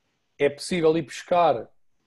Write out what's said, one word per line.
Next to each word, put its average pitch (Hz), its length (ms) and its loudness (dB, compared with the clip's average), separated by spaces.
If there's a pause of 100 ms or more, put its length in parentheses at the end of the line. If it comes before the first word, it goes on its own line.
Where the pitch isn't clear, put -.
(360)
é 143 140 0
possível 160 460 0
ir 165 60 -2
buscar, 147 680 0 (360)